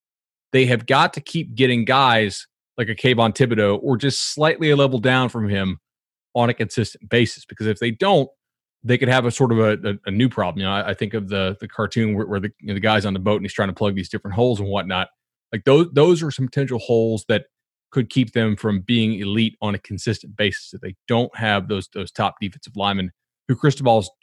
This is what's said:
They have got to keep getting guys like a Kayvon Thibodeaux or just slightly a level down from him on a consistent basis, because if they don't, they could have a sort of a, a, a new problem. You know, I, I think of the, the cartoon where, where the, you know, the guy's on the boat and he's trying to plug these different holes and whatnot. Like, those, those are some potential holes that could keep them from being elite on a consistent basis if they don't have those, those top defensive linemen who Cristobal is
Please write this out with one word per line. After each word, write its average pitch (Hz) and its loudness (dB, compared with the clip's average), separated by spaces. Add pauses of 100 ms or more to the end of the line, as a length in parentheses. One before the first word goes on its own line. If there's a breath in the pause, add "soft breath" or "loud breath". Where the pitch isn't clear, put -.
(500)
They 131 6
have 117 0
got 151 2
to 147 -10
keep 151 -8
getting 123 2
guys 110 2 (280)
like 113 -4
a 110 -6
Kayvon 117 4
Thibodeaux 107 2
or 131 0
just - -4
slightly 156 0
a 147 4
level 131 2
down 127 2
from 110 -4
him 95 -2 (560)
on 120 2
a 120 0
consistent - -6
basis, 117 0
because 107 -8
if 107 -2
they 117 -2
don't, 160 2 (540)
they 120 2
could 123 0
have 127 4
a 120 0
sort 123 2
of 113 2
a, 107 2
a, 101 -4 (120)
a 104 -6
new 113 2
problem. 90 -4
You 95 -2
know, 98 0
I, 101 -2
I 98 -2
think 104 -6
of 101 -6
the, 95 -2
the 110 -14
cartoon 107 -2
where, 101 -4
where 98 -4
the, 101 -6
you - -16
know, 101 -4
the 98 -6
guy's 107 2
on 101 -2
the 95 -4
boat 104 0
and 95 -4
he's 98 -8
trying 98 -2
to 92 -6
plug 101 -2
these 92 -6
different 104 -8
holes 120 2
and 98 -4
whatnot. 95 -4 (440)
Like, 107 -6
those, 156 6
those 160 4
are 151 -4
some 131 -4
potential 127 -4
holes 113 0
that 107 0 (440)
could 123 -2
keep 123 0
them 110 0
from 104 -2
being 110 0
elite 104 -2
on 104 -2
a 98 -4
consistent 104 -6
basis - -2
if 98 -16
they 92 -12 (140)
don't 120 0
have 101 -2
those, 98 -6
those 95 -10
top 104 -4
defensive - -12
linemen 98 -2 (380)
who 123 2
Cristobal 131 4
is 101 -4 (120)